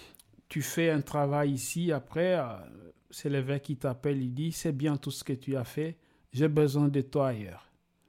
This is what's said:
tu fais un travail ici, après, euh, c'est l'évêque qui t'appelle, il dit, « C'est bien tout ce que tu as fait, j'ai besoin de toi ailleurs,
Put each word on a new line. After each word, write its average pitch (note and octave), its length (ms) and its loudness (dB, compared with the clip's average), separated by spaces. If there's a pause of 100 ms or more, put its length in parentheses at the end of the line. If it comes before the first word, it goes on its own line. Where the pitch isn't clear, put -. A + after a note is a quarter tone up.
(480)
tu D3+ 120 -4
fais E3 300 2
un D3+ 100 2
travail C#3+ 520 0
ici, E3+ 380 -2
après, D#3+ 480 0
euh, A2+ 200 -4 (520)
c'est - 200 -4
l'évêque C#3 320 0
qui C#3+ 140 -4
t'appelle, C3+ 460 -2
il B2 120 -4
dit, « D#3+ 180 -2
C'est D#3+ 200 -2
bien C#3+ 260 0
tout C#3 120 -8
ce - 140 -8
que C#3+ 80 -4
tu C3+ 240 -4
as A#2+ 80 -2
fait, D#3+ 340 -6 (340)
j'ai D3 160 4
besoin D3 400 4
de C#3 120 2
toi C3+ 280 2
ailleurs, G#2 440 -8 (360)